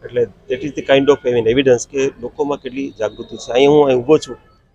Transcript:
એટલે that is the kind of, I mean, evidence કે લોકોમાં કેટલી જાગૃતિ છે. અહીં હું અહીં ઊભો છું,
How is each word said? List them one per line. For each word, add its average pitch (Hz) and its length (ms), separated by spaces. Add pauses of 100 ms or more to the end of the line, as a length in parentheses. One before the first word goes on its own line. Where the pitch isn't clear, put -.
એટલે 120 180
that - 380
is 143 180
the - 120
kind 135 160
of, 139 100 (120)
I 123 40
mean, 113 180
evidence 127 400
કે 139 300
લોકોમાં 143 380
કેટલી 135 400
જાગૃતિ 110 380
છે. - 160
અહીં 135 180
હું 147 160
અહીં 131 120
ઊભો 143 200
છું, 123 180 (380)